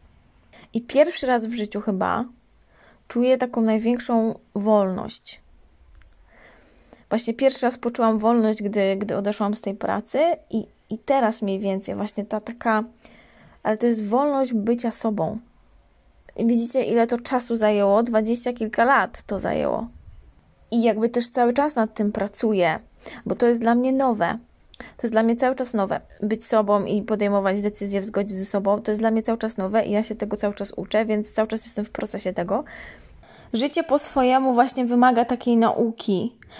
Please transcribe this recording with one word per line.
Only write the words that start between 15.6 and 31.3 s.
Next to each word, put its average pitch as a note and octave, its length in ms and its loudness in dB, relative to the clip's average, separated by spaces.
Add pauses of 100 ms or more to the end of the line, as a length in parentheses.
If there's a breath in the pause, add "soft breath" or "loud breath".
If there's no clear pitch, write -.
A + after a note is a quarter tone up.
I - 80 0
widzicie, A#3 380 2
ile A#3 240 2
to A#3+ 120 -2
czasu A#3+ 360 -2
zajęło? G#3 480 4
Dwadzieścia A#3 500 0
kilka A3+ 320 0
lat A#3+ 380 2
to G3 160 -6
zajęło. D2+ 480 -2 (840)
I A3+ 120 2
jakby A3 260 2
też A#3+ 200 -2
cały A#3+ 240 2
czas D4 220 0
nad A3 180 0
tym G#3 180 -2
pracuję, G3+ 680 0 (460 loud breath)
bo - 100 -2
to A#3+ 100 2
jest A#3+ 160 4
dla A#3 140 4
mnie B3+ 180 2
nowe. A3 440 0 (420)
To - 240 -14
jest A3+ 100 -2
dla A3 100 4
mnie A#3 120 2
cały B3+ 200 2
czas B3+ 180 -4
nowe. G3+ 280 0 (200)
Być A3 240 -2
sobą G#3 400 2
i G3 160 0
podejmować G3+ 600 0
decyzje G3+ 400 -4
w F#3+ 40 -6
zgodzie G3+ 300 -4
ze F#3 100 -6
sobą, G3+ 360 0
to A3+ 100 -2
jest G#3+ 100 -2
dla A3 100 2
mnie A3+ 120 2
cały A3+ 140 0
czas A3+ 200 -6
nowe G3+ 280 0
i - 60 -2
ja G#3 120 2
się A3 120 -8
tego G#3+ 220 -4
cały G3+ 160 -2
czas - 220 -8
uczę, G#3+ 300 0
więc G#3+ 260 -2